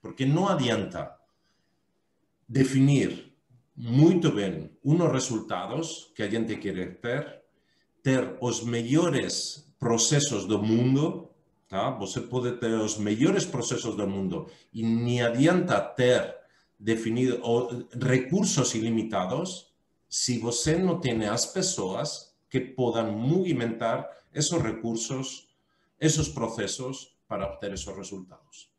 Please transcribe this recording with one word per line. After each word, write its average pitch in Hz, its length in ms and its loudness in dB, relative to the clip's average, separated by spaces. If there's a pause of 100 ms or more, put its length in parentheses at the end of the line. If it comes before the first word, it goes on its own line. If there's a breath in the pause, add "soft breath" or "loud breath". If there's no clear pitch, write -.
Porque - 260 -4
no 175 240 4
adianta 104 680 -2 (1300)
definir 131 880 4 (420)
muy 135 400 6
bien 104 640 -2
unos 160 280 4
resultados 113 1040 -4
que 113 100 -4
a 101 60 -4
gente 107 280 -2
quiere 90 280 -4
ter, 123 600 -8 (560)
ter 131 380 2
os 113 240 -2
mejores 120 1120 0
procesos 113 680 2
do 104 120 2
mundo, 127 680 2 (420)
tá? 104 220 -2
Você 101 300 -6
puede 123 320 -2
tener 113 260 0
los 107 200 0
mejores 117 480 2
procesos 117 500 -4
del 101 100 -2
mundo 95 400 -4 (260 loud breath)
y 113 100 -6
ni 117 380 2
adianta 123 760 4
ter 123 420 4 (420 soft breath)
definido 113 640 0
o 120 500 -2
recursos 131 840 0
ilimitados 113 1000 -2 (340)
si - 300 -2
você 120 400 0
no 185 220 0
tiene 113 260 0
as 110 200 -2
personas - 880 -4 (120)
que 131 120 0
puedan 113 580 -2
movimentar 117 920 0 (220 loud breath)
esos 160 300 0
recursos, 117 840 -6 (500)
esos 151 300 2
procesos 117 960 -6
para 98 200 -6
obtener 98 280 -8
esos 92 220 -10
resultados. - 840 -16